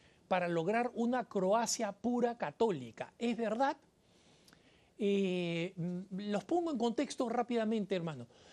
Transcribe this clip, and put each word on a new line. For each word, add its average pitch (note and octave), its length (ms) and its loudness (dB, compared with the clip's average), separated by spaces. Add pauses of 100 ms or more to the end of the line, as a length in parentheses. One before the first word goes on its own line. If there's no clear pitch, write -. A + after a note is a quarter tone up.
(260)
para F3+ 220 2
lograr G3+ 460 0
una A#3+ 340 0
Croacia G3+ 640 0
pura A#3+ 460 0
católica. D3+ 800 -2
¿Es A#3 180 0
verdad? A#3 400 0 (1200)
Eh, F3+ 800 0
mm, F#3 540 -4
los G3+ 140 0
pongo E4+ 260 0
en C4+ 80 -2
contexto A#3+ 500 0
rápidamente, A3+ 640 0
hermano. D#3+ 320 -4 (260)